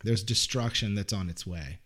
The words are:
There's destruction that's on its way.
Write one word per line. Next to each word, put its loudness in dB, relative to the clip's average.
There's 2
destruction 2
that's 0
on 0
its -8
way. -6